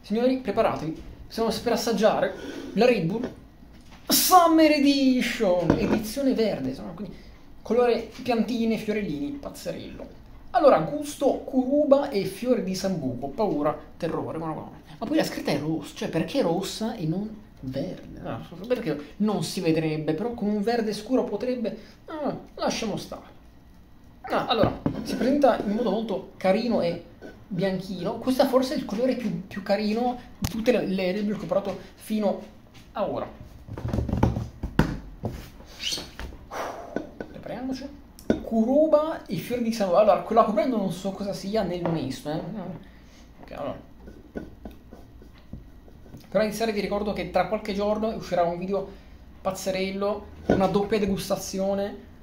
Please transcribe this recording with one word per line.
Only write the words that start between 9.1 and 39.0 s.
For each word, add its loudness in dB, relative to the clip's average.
pazzerello. -10
Allora, 8
gusto 0
curuba 4
e -2
fiori -2
di -4
sambuco, -4
paura, 0
terrore, -4
ma -6
no, -8
ma -8
poi 2
la 4
scritta -4
è 2
rossa, -4
cioè -6
perché 0
rossa -2
e -6
non -2
verde? -8
No, -8
perché -2
non 0
si -6
vedrebbe, 0
però -4
con -4
un 0
verde 0
scuro 0
potrebbe, -4
ah, -4
lasciamo -2
stare. -12
Ah, 0
allora, 0
si -6
presenta 4
in -2
modo 0
molto -4
carino 2
e -2
bianchino. -4
Questo 2
forse 2
è -2
il -4
colore 0
più, -4
più -10
carino 2
di -2
tutte 0
le, 2
le 0
Red -2
Bull -2
che -8
ho -8
provato 0
fino -2
a -2
ora. -4
Prepariamoci. -8
Kuruba 4